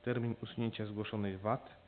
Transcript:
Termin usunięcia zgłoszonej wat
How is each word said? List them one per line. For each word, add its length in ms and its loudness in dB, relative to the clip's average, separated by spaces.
Termin 400 2
usunięcia 440 0
zgłoszonej 500 0
wat 400 0